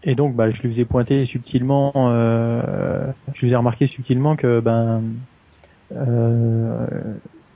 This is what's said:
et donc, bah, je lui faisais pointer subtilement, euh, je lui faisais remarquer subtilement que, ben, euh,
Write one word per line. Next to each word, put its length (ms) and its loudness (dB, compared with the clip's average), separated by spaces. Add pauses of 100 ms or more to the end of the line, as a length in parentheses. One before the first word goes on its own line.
et 120 0
donc, 200 0
bah, 140 4
je 120 -4
lui 100 -2
faisais 140 0
pointer 400 0
subtilement, 720 0
euh, 1160 0 (220)
je 80 -8
lui 60 2
faisais 80 2
remarquer 320 2
subtilement 500 0
que, 240 2
ben, 400 0 (880)
euh, 960 0 (680)